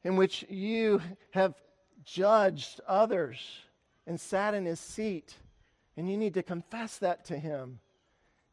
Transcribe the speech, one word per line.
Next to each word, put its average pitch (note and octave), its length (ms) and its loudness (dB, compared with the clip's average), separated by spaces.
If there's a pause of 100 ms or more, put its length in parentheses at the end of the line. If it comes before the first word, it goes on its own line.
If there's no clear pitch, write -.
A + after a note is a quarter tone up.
in F#3 120 2
which F#3+ 340 4
you G#3 500 2 (300)
have F#3+ 240 2 (500)
judged F#3+ 800 2
others F#3+ 520 2 (680)
and E3 140 -8
sat G3+ 320 0
in G3 140 -2
his E3 120 -4
seat, G#3 560 -6 (600)
and F3 140 -4
you G3+ 60 -2
need G#3+ 180 -2
to F3+ 80 0
confess G#3+ 560 -8
that F3+ 260 -2
to C#3+ 140 -6
him C3+ 420 -8 (720)